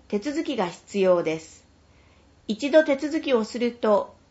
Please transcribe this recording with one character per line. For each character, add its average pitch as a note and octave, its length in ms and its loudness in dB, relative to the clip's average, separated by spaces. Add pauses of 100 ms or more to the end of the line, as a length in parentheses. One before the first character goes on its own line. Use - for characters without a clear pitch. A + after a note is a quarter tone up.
手 G#3 100 -2
続 D4 260 -6
き C#4+ 120 -6
が G3 100 -2
必 - 320 -8
要 F#3 240 4
で D#3+ 180 -4
す。 - 240 -20 (840)
一 A#3 220 -4
度 D#4 140 8
手 C#4+ 120 0
続 D4 240 -4
き C#4+ 120 -4
を A3 120 2
す A3+ 140 -10
る A#3 140 -2
と、 G#3+ 420 0 (160)